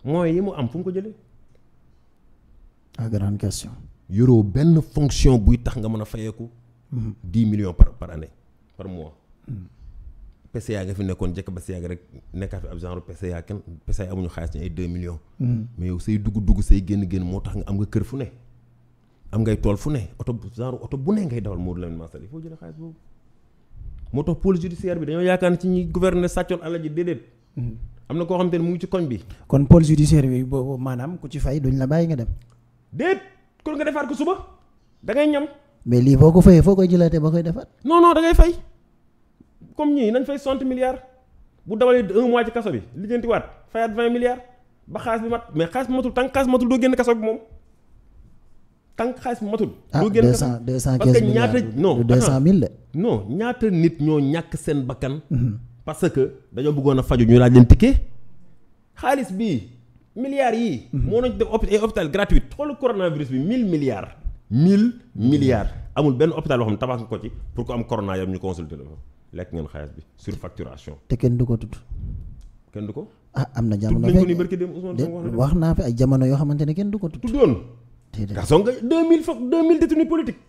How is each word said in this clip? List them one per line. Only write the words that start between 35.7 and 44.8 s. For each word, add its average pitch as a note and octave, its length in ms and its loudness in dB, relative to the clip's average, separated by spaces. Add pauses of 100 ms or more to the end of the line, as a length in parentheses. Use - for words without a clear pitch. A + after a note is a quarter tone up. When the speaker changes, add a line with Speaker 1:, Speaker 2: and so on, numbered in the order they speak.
Speaker 2:
Mais B2 160 4
lii C3+ 160 6
boo D#3 160 8
ko F3+ 80 8
fayee, F3 200 10
foo F#3+ 140 6
koy F#3 140 2
jëlaatee E3+ 320 4
ba D#3 100 0
koy E3+ 100 0
defaat? E3+ 280 -8 (160)
Speaker 1:
Non, E4 160 4
non, E4+ 120 8
da D#4+ 60 4
ngay E4 160 2
fay. E4 180 2 (1200)
Comme D4 180 2
ñii, A3+ 160 2
nañ B3+ 140 0
fay C#4 120 -6
soixante C4+ 280 -4
milliards. B3+ 340 -4 (680)
Bu G#3+ 120 -6
dawalee B3 260 4 (140)
un A#3+ 120 4
mois A#3 140 4
ci A3+ 80 -4
kaso A3 180 -4
bi, A#2 120 -4 (160)
lijjantiwaat, G#3+ 480 -2 (260)
fayaat A3+ 240 -2
vingt A#3 160 0
milliards. B3 300 -2 (460)